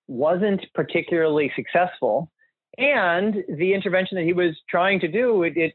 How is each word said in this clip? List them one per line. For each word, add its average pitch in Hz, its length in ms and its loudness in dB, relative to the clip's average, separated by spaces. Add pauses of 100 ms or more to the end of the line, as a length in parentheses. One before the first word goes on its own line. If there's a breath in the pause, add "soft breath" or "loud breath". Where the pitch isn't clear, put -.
wasn't 175 680 0
particularly 160 800 0
successful. 143 760 -2 (460)
And 202 680 0 (140)
the 185 160 2
intervention 190 440 -2
that 175 60 -2
he 170 100 2
was 175 220 0 (140)
trying 185 320 2
to 180 60 0
do, 214 360 2
it, 160 140 -2
it 160 180 0